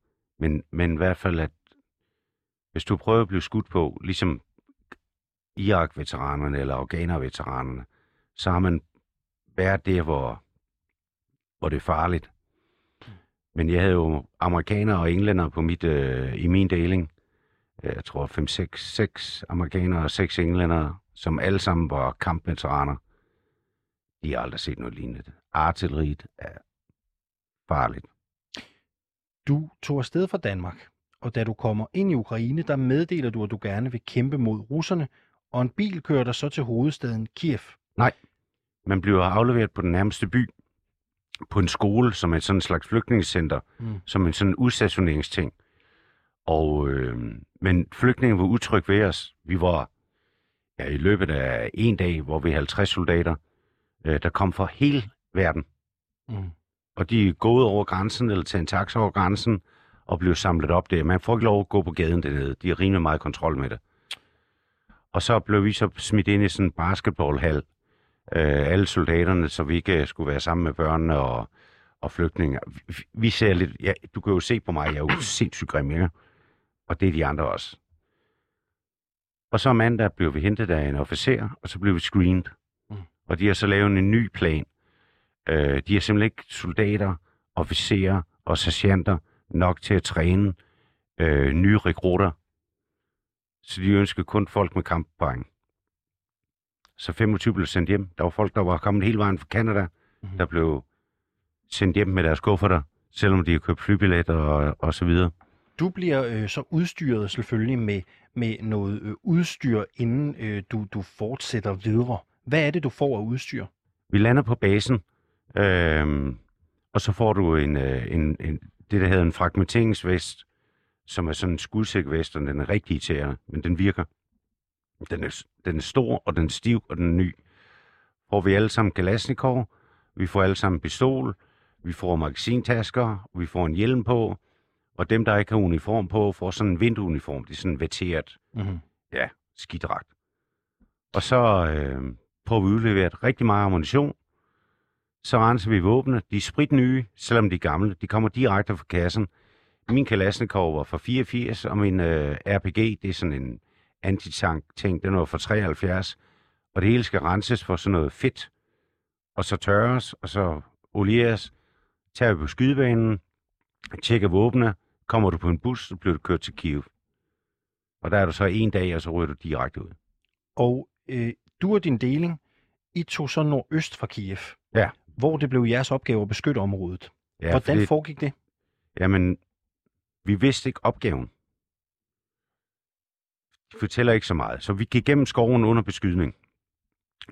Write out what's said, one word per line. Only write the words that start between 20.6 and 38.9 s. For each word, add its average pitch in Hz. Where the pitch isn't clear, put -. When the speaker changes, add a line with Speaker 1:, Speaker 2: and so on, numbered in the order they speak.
Speaker 1:
som 82
alle 95
sammen 85
var 67
kampveteraner. 71
De 78
har 62
aldrig 60
set -
noget 60
lignende. 62
Artilleriet 76
er -
farligt. 62
Speaker 2:
Du 151
tog 143
afsted 170
fra 202
Danmark, 92
og -
da 117
du 113
kommer 110
ind 190
i 151
Ukraine, 117
der 147
meddeler 135
du, 110
at 104
du 107
gerne 110
vil 120
kæmpe 135
mod 110
russerne, 160
og 123
en 127
bil 196
kører 139
dig 120
så 147
til 143
hovedstaden 117
Kiev. 151
Speaker 1:
Nej, 120
man 98